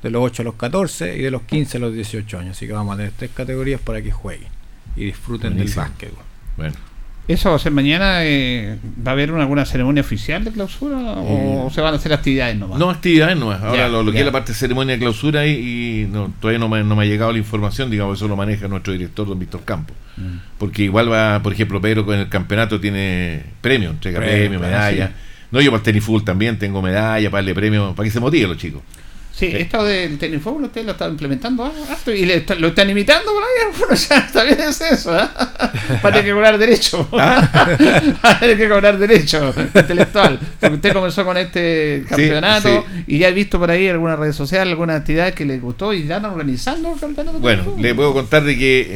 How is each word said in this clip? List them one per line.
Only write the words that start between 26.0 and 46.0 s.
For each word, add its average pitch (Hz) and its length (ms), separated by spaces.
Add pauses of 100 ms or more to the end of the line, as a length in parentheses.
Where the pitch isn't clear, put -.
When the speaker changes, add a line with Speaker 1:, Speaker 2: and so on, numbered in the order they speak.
Speaker 2:
fútbol 110 200
también 104 340
tengo 98 220
medalla, 107 500
para 98 120
darle 95 120
premio, 101 400
para 104 120
que 107 40
se 117 100
motiven 127 280
los 82 100
chicos. 71 220 (520)
Speaker 3:
Sí, 185 200
Speaker 2:
Sí. 196 40
Speaker 3:
esto 208 280
del 180 340
tenis 156 240
fútbol 277 220
ustedes 226 200
lo 208 80
están 165 200
implementando, 233 520
ah, 302 80 (200)
harto, 294 200
y 190 140
le 180 120
está, 180 180
lo 165 120
están 196 220
imitando 269 420
por 415 120
ahí, 466 260
<laughs> - 20
algunos - 360
ya 285 240
también 262 260 (100)
es 277 120
eso, 262 360
¿ah? 202 160
<laughs> - 400 (320)
Va 202 40
a 202 40
tener 208 120
que 202 80
cobrar 214 260
derecho. 208 540
Speaker 2:
¿Ah? 240 360
Speaker 3:
<laughs> 277 760
Va 240 80
a - 80
tener 226 180
que 220 100
cobrar 202 300
derecho 156 560 (220)
intelectual. 175 640 (200)
Porque 165 140
usted 196 180
comenzó 190 320
con 180 120
este 165 640
Speaker 2:
Sí, - 60
Speaker 3:
campeonato 170 760 (100)
Speaker 2:
sí. 175 120
Speaker 3:
y 143 120
ya 180 100
he 185 40
visto 196 280
por 170 100
ahí 180 180
alguna 165 280
red 151 160
social, 185 360
alguna 165 280
actividad 156 360
que 165 120
le 131 160
gustó 156 340
y 165 80